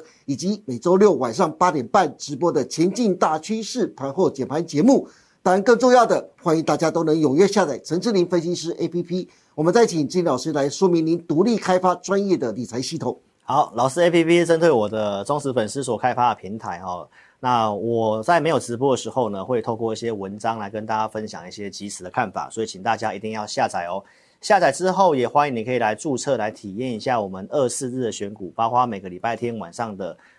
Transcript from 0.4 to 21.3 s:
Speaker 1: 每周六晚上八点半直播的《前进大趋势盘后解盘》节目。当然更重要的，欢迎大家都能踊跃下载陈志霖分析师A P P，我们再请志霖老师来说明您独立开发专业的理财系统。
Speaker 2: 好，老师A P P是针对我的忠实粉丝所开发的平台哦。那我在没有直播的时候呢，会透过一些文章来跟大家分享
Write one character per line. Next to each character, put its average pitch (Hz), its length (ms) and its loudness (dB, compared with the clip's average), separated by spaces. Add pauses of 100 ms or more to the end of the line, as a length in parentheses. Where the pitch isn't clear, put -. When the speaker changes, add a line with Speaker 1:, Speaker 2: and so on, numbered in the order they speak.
Speaker 1:
每 123 120 -6
周 175 200 2
六 202 160 6
晚 120 200 -2
上 156 240 0
八 180 140 4
点 127 160 -2
半 175 300 2
直 143 180 -10
播 165 160 0
的 143 160 0
《前 175 240 0
进 202 240 0
大 160 240 0
趋 220 240 -6
势 - 240 -4
盘 139 260 -8
后 180 160 2
解 127 160 -4
盘》 151 180 -4
节 151 180 -2
目。 247 260 4 (340)
当 185 140 4
然 196 80 0
更 233 160 6
重 247 120 4
要 247 140 8
的， 170 240 0 (140)
欢 160 120 2
迎 160 80 0
大 147 140 2
家 160 140 0
都 165 120 0
能 156 120 2
踊 151 200 2
跃 190 120 6
下 190 180 2
载 135 140 -4
陈 165 200 -4
志 226 120 -2
霖 180 160 2
分 175 140 0
析 175 120 -4
师 165 240 -6
A 165 100 -2
P 170 140 -4
P， 175 280 -6 (260)
我 151 80 -2
们 175 100 4
再 233 140 6
请 156 200 -2
志 185 120 -2
霖 170 60 2
老 139 120 2
师 160 140 -6
来 143 180 0
说 190 180 2
明 170 160 2
您 160 220 0
独 156 160 2
立 220 160 2
开 185 220 2
发 180 160 2
专 202 320 -2
业 175 100 2
的 117 140 -4
理 117 140 -8
财 117 160 -6
系 156 160 -8
统。 127 200 -6 (260)
Speaker 2:
好， 139 320 0
老 127 140 2
师 175 120 -2
A 175 100 6
P 170 120 6
P 170 160 6
是 170 60 2
针 165 140 4
对 170 100 6
我 110 180 4
的 104 360 -2
忠 143 160 -2
实 139 120 -4
粉 113 160 0
丝 135 160 -6
所 120 140 -2
开 147 160 0
发 120 220 2
的 - 40 -10
平 104 200 -10
台 90 200 -10
哦。 90 280 -10 (320)
那 117 340 2
我 110 480 -2
在 170 180 2
没 151 100 0
有 139 100 2
直 120 180 -6
播 131 160 2
的 117 40 2
时 - 120 -10
候 120 200 -2
呢， 98 140 -6
会 117 200 -2
透 117 120 -4
过 113 180 -4
一 - 20 -6
些 117 160 -6
文 101 260 -8
章 113 220 -4
来 101 100 -8
跟 107 160 -8
大 110 100 -4
家 110 120 0
分 107 200 -8
享 87 200 -14